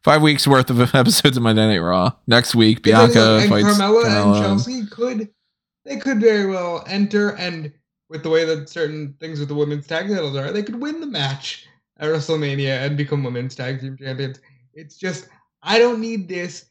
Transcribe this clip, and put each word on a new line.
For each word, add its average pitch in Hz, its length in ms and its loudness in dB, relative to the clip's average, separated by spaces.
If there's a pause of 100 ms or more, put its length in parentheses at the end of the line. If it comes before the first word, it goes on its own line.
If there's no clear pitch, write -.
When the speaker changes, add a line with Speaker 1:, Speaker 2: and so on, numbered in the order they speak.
Speaker 1:
five 151 200 4
weeks 151 240 2
worth 131 240 4
of 120 240 2
episodes 135 420 4
of 120 60 0
Monday 110 240 2
Night 104 120 2
Raw. 90 340 0 (140)
Next 120 280 2
week, 110 280 4
Speaker 2:
Because, 117 320 6
Speaker 1:
Bianca - 40 8 (140)
Speaker 2:
look, 107 100 4
and 202 80 2
Speaker 1:
fights 202 160 4 (120)
Speaker 2:
Carmella 214 260 2
and 220 80 2
Speaker 1:
Carmella. 208 280 2
Speaker 2:
Chelsea 208 460 -2
could, 220 420 -6 (560)
they 277 120 -10
could 226 240 -2
very 214 260 4
well 175 420 -4
enter, 202 480 0
and 165 360 -8 (360)
with 156 140 -14
the 160 80 -6
way 165 140 4
that 151 240 -4
certain 151 520 -8
things 160 200 -12
with 143 80 -8
the 147 60 -8
women's 147 320 -4
tag 170 220 -6
titles 156 280 -4
are, 139 160 -6
they 208 100 -4
could 233 180 -10
win 302 200 -8
the 311 60 -12
match 139 600 -8 (320)
at 151 120 -6
WrestleMania 139 720 -4
and 143 120 -4
become 143 280 -4
women's 123 300 -8
tag 131 260 -10
team 135 160 -12
champions. 131 440 -10 (340)
It's 151 240 -20
just, 185 300 -10 (340)
I 196 160 0
don't 233 220 2
need 220 280 -8
this 175 420 -12